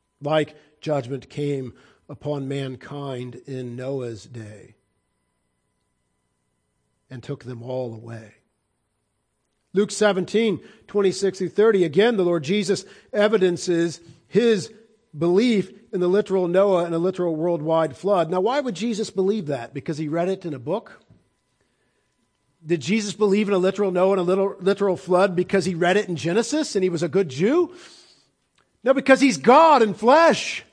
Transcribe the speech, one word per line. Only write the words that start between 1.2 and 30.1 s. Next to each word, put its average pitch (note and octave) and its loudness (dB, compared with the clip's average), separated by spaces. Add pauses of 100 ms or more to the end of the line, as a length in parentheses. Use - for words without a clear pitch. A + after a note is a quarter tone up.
came C#3 -6 (340)
upon C#3+ -8
mankind C3+ -10 (120)
in B2+ -10
Noah's B2+ -8
day G#2 -20 (2250)
and B2 -14
took - -12
them A#2+ -12
all B2+ -8
away. A2+ -16 (1400)
Luke G3+ 2
seventeen, G3+ 0 (260)
twenty-six G3 -2
through F3+ -4
thirty, G#3 4
again, G3 2
the F#3+ 0
Lord E3+ 0
Jesus F#3 -2 (260)
evidences F3+ 0 (260)
his A3 2 (440)
belief F#3+ 2 (220)
in F#3 -4
the F3 0
literal F#3+ 0
Noah F#3 2
and E3+ -4
a E3 -2
literal F3 -2
worldwide D#3+ -2
flood. F3 0
Now, F#3 0
why A#3+ 0
would B3+ -6
Jesus G#3+ -4
believe G3 -2
that? C3 -8
Because C#3+ -8
he D#3 -6
read E3+ -2
it F#3+ -6
in D3+ -8
a C3 -12
book? D3+ -8 (1700)
Did E3 0
Jesus G3+ -2
believe G#3 2
in G3+ 0
a F#3+ 2
literal F#3+ 0
Noah F#3 2
and F#3+ 2
a F3 -2
little, F#3+ 0
literal G3 0
flood F3+ 2
because F#3 0
he F3 -4
read F3 2
it G#3 0
in F3 -4
Genesis A3 -2
and F#3+ 0
he F#3 2
was E3 -2
a E3+ -4
good F3 0
Jew? A3 0 (1120)
No, B3 2
because C4+ 4
he's B3+ 4
God C4 6
in G#3 2
flesh. C#4 2